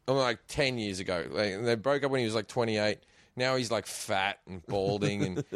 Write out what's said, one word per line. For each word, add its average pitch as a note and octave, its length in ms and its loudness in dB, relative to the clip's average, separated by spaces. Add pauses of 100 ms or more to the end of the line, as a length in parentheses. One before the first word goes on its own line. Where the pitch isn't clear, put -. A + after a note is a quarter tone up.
oh, C3 80 2
like, B2 320 2
ten C3 300 0
years G2+ 240 -2
ago. F2 300 -2
Like, G2 340 0
they A#2 120 4
broke C#3 280 0
up C3+ 60 2
when C3+ 80 2
he A#2+ 80 2
was, A2 80 0
like, A2 140 -2
twenty-eight. G#2+ 500 2 (380)
Now C3 200 2
he's, A#2 140 -2
like, G#2+ 160 0
fat G2 600 -2
and F2+ 200 -12
balding, G2+ 560 0
and F#2 220 -2 (120)